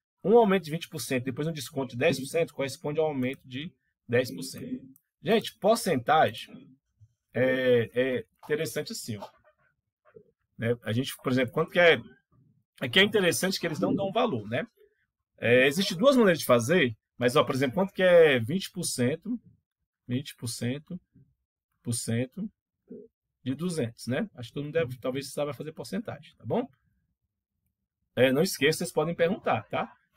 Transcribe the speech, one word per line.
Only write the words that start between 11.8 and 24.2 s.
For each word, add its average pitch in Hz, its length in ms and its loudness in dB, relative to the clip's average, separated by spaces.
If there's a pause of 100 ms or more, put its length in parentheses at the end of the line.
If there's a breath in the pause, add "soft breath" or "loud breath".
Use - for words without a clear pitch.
aqui 127 200 0
é 196 40 6
interessante 185 560 0
que 170 80 -4
eles 151 120 -6
não 190 140 0
dão 190 180 -4
valor, 165 360 -2
né? 139 180 -4 (720)
É, 123 300 4
existe 175 280 0
duas 262 200 4
maneiras 190 240 6
de - 60 -8
fazer, 123 500 4 (220)
mas, 123 180 2
ó, 156 80 6
por 143 120 -2
exemplo, - 200 0
quanto 190 180 -2
que 185 100 0
é 165 360 8
vinte 147 320 -4
por 175 120 -8
cento, 156 560 -4 (680)
vinte 127 280 -6
por - 120 -10
cento, 139 520 -8 (840)
por 120 100 -4
cento 123 560 -4 (960)
de 127 100 -4
duzentos, 151 540 -6
né? 135 280 -4